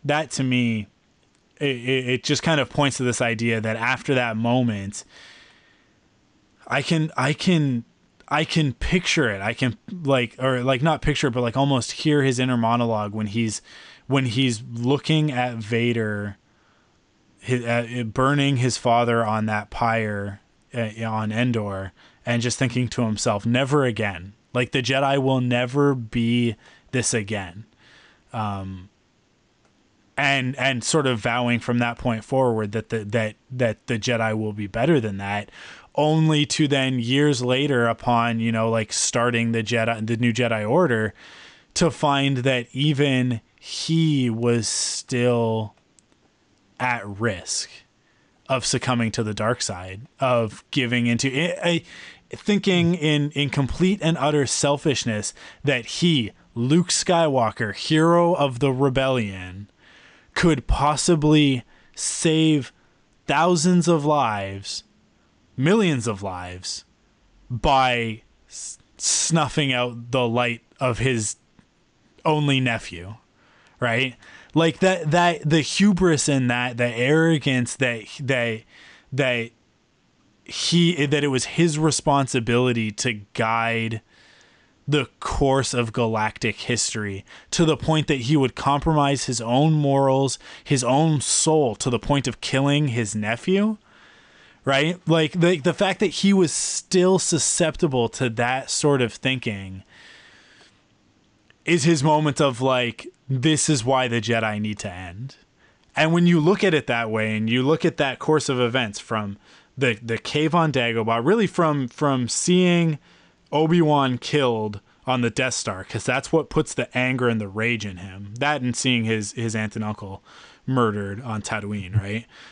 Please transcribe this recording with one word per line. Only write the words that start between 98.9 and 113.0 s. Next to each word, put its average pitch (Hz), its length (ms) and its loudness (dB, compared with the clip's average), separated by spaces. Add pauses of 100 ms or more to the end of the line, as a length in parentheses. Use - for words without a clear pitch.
of 113 100 0
thinking 98 720 -6 (1800)
is 160 180 2
his 160 180 4
moment 151 380 2
of, 131 220 2
like, 127 460 0 (200)
"This 135 400 2
is 131 160 2
why 127 240 2
the 117 140 0
Jedi 110 360 0
need 107 200 -4
to 101 120 -10
end." 92 460 -14 (580)
And 160 200 2
when 175 120 4
you 175 140 6
look 190 240 2
at 185 80 4
it 143 140 0
that 117 240 -2
way, 110 260 -2
and 110 140 -2
you 123 120 2
look 156 220 0
at 147 140 0
that 135 200 -2
course 156 300 0
of 131 100 0
events 120 400 -2
from 104 380 -6 (400)
the, 123 260 0
the 113 140 -4
cave 151 380 -2
on 160 180 2
Dagobah, 117 500 0
really 196 240 2
from, 147 420 0
from 135 380 0
seeing 175 720 2 (540)